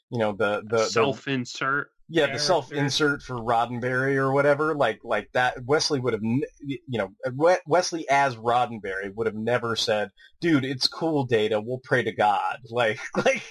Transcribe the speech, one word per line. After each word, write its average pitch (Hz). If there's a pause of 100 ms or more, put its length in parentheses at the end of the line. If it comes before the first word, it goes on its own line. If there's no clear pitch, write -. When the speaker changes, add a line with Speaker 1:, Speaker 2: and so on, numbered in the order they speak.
(120)
Speaker 1:
you 123
know, 107
the, 101
the, 110
the -
Speaker 2:
Self-insert 135 (180)
Speaker 1:
Yeah, 160
the 143
Speaker 2:
character. 131
Speaker 1:
self-insert 147
for 127
Roddenberry 120
or 135
whatever, 143
like, 117
like 107
that, 127
Wesley 147
would 120
have, 104
n-, 120 (200)
y-, 139 (100)
you 120
know, 98 (260)
We-, 165
Wesley 165
as 139
Roddenberry 110
would 113
have 104
never 113
said, 104 (280)
"Dude, 160
it's 131
cool, 156
Data, 107
we'll 123
pray 123
to 110
God." 98
<laughs> -
Like, 113 (160)
like, 262